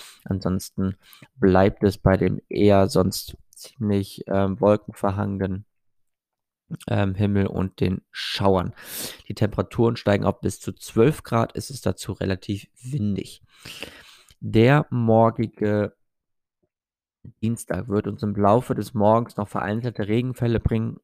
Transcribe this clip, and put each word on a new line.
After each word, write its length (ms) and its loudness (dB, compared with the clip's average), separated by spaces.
Ansonsten 720 -4
bleibt 460 4
es 140 2
bei 200 2
dem 320 -2
eher 400 4
sonst 480 -2
ziemlich, 760 -4
ähm, 320 0
wolkenverhangenen, 1080 0
ähm, 260 -2
Himmel 320 0
und 320 -4
den 220 -2
Schauern. 640 -2
Die 60 -10
Temperaturen 600 0
steigen 300 0
auf 160 -2
bis 180 -6
zu 140 -10
zwölf 500 0
Grad. 320 -2
Es 140 -10
ist 160 -10
dazu 260 -6
relativ 560 -6
windig. 580 -6
Der 460 4
morgige 1080 2
Dienstag 460 -4
wird 180 -2
uns 160 -8
im 120 -2
Laufe 380 2
des 220 -8
Morgens 420 2
noch 100 -4
vereinzelte 600 -6
Regenfälle 520 -2
bringen. 440 -2